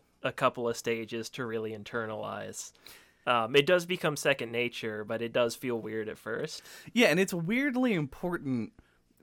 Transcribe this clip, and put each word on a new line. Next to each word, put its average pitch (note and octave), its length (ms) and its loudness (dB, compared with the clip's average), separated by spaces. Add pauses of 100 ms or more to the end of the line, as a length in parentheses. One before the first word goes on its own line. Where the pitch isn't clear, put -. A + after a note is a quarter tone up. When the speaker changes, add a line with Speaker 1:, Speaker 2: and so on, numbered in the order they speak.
(220)
Speaker 1:
a B2+ 100 0
couple B2 360 0
of A#2 80 -2
stages A2+ 540 -4
to C3 140 -8
really A2 280 -4
internalize. G#2+ 1000 -8 (540)
Um, A#2+ 280 4
it C#3+ 120 8
does F3 200 4
become F3 300 0
second C3+ 340 0
nature, A#2 540 -2
but A2+ 180 -2
it A#2 100 -4
does A#2+ 220 4
feel A#2+ 260 -2
weird A2 280 -4
at - 100 -10
first. A#2+ 440 -6 (300)
Speaker 2:
Yeah, A3+ 160 6
and D#3 120 6
it's G3 140 2
weirdly A#3+ 600 0
important D3+ 760 -2 (500)